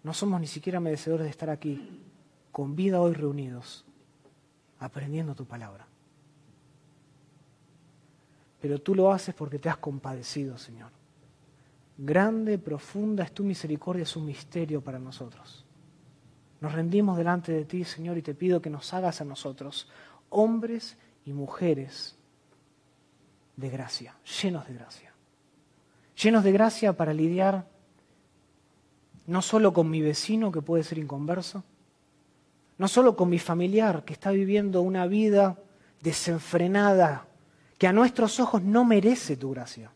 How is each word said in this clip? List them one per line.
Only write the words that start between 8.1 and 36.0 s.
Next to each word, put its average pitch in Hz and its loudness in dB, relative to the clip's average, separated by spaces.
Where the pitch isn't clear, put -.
Pero 143 -4
tú 190 0
lo 190 6
haces 185 -4
porque 143 -8
te 165 -4
has 156 -2
compadecido, 135 -10
Señor. 113 -20
Grande, 202 2
profunda 196 -4
es - -10
tu 202 -6
misericordia, 175 -4
es - -8
un 156 -6
misterio 151 -6
para 131 -12
nosotros. - -18
Nos 151 -6
rendimos 175 2
delante 170 0
de 156 -2
ti, 180 -6
Señor, 165 -8
y 156 -6
te 147 -8
pido 180 0
que 160 -8
nos 147 -12
hagas 180 -2
a 151 -8
nosotros 139 -12
hombres 226 -2
y 143 -12
mujeres 139 -4
de 131 -8
gracia, 127 -10
llenos 175 -4
de 127 -14
gracia. - -20
Llenos 214 6
de 196 6
gracia 214 4
para 156 -2
lidiar 180 0
no 180 -2
solo 214 4
con 165 4
mi 160 0
vecino, 202 0
que 160 -4
puede 165 0
ser 160 -6
inconverso, 156 -6
no 190 2
solo 247 6
con 180 2
mi 170 2
familiar, 180 2
que - -12
está 196 -4
viviendo 196 2
una 185 0
vida 202 4